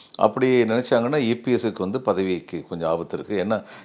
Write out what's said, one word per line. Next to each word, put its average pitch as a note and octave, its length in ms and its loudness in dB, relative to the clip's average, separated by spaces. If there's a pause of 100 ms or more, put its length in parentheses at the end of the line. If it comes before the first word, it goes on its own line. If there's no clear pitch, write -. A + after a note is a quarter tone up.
(160)
அப்படி B2 480 4
நினைச்சாங்கன்னா B2 560 0
இ A#2 220 0
பி B2+ 120 0
எஸ்க்கு A2 240 0
வந்து G2 220 -4
பதவிக்கு F#2 680 -2
கொஞ்சம் E2 220 -4
ஆபத்து E2 260 -4
இருக்கு. F#2+ 280 -4
ஏன்னா G#2 180 -2 (220)